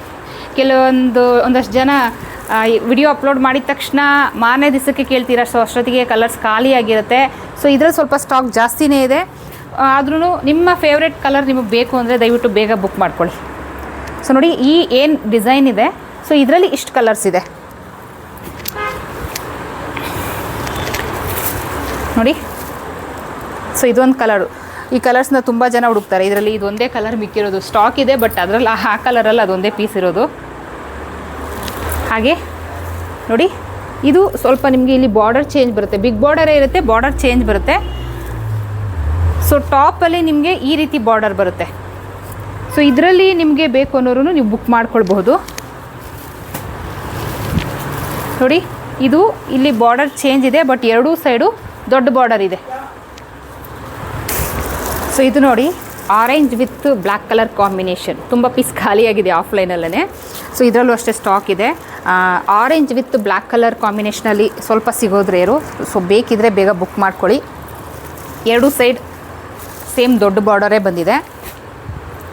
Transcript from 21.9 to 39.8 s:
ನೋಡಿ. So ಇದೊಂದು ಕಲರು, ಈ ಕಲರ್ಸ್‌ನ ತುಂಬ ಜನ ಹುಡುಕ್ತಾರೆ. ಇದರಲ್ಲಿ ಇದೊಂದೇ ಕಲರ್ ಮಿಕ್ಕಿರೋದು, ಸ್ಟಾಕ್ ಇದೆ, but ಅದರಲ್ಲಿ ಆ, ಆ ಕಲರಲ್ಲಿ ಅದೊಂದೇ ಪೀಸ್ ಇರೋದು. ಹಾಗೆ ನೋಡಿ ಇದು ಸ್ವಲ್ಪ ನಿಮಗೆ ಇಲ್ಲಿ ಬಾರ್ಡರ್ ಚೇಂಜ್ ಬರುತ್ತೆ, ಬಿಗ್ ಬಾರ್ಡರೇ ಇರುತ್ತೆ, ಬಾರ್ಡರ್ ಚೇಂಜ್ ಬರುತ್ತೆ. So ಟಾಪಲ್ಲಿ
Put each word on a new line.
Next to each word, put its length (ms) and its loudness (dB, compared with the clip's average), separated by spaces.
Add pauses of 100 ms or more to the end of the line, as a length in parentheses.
ನೋಡಿ. 180 2 (1500)
So 80 0
ಇದೊಂದು 300 4
ಕಲರು, 260 0 (500)
ಈ 40 2
ಕಲರ್ಸ್‌ನ 400 2
ತುಂಬ 280 0
ಜನ 200 2
ಹುಡುಕ್ತಾರೆ. 400 0
ಇದರಲ್ಲಿ 260 0
ಇದೊಂದೇ 340 -2
ಕಲರ್ 300 -4
ಮಿಕ್ಕಿರೋದು, 440 -2
ಸ್ಟಾಕ್ 380 0
ಇದೆ, 140 2
but 260 0
ಅದರಲ್ಲಿ 280 0
ಆ, 260 0
ಆ 40 -2
ಕಲರಲ್ಲಿ 440 2
ಅದೊಂದೇ 280 0
ಪೀಸ್ 280 -4
ಇರೋದು. 280 0 (1800)
ಹಾಗೆ 280 2 (920)
ನೋಡಿ 200 4 (540)
ಇದು 340 4
ಸ್ವಲ್ಪ 300 2
ನಿಮಗೆ 260 4
ಇಲ್ಲಿ 140 4
ಬಾರ್ಡರ್ 380 4
ಚೇಂಜ್ 300 2
ಬರುತ್ತೆ, 220 -2
ಬಿಗ್ 240 0
ಬಾರ್ಡರೇ 340 4
ಇರುತ್ತೆ, 240 4
ಬಾರ್ಡರ್ 400 2
ಚೇಂಜ್ 260 2
ಬರುತ್ತೆ. 640 -2 (1400)
So 120 6 (100)
ಟಾಪಲ್ಲಿ 500 4